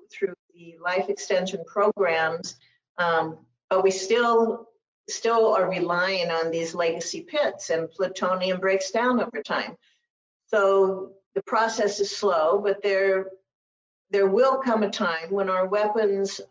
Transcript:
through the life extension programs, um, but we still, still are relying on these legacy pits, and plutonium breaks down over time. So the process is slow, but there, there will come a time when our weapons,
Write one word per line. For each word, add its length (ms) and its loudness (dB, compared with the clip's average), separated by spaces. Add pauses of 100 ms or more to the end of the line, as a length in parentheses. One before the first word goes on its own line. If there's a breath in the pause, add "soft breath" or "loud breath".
(100)
through 240 -6 (200)
the 280 -20
life 260 -2
extension 580 -4
programs, 920 -2 (400 soft breath)
um, 420 0 (300)
but 140 2
we 80 6
still, 800 2 (420)
still 420 2
are 160 2
relying 600 -2
on 200 -2
these 240 -4
legacy 480 -2
pits, 460 -4
and 220 -2
plutonium 680 -2
breaks 300 0
down 300 2
over 220 -6
time. 340 -6 (680)
So 680 2 (220)
the 80 -2
process 580 0
is 160 -4
slow, 480 2
but 180 -2
there, 440 0 (840)
there 180 4
will 300 4
come 240 0
a 80 0
time 400 -4
when 200 0
our 160 0
weapons, 720 0 (100)